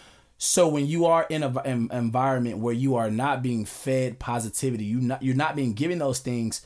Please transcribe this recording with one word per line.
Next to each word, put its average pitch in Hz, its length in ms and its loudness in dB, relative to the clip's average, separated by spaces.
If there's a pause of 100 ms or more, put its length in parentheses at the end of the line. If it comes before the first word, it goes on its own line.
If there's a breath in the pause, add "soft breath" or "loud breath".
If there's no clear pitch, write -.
(380 loud breath)
So - 280 4
when 147 200 2
you 165 180 2
are 165 240 4
in 156 140 -2
a 135 80 0
v-, 127 160 -2
en-, 120 260 0
environment 120 640 0
where 117 160 0
you 127 240 2
are 113 140 0
not 127 320 0
being 120 240 -2
fed 127 520 -2
positivity, 120 680 -4
you 110 140 0
not, 127 240 -2
you're 131 140 2
not 147 200 0
being 127 180 0
given 165 240 -2
those 139 220 0
things, 117 460 -4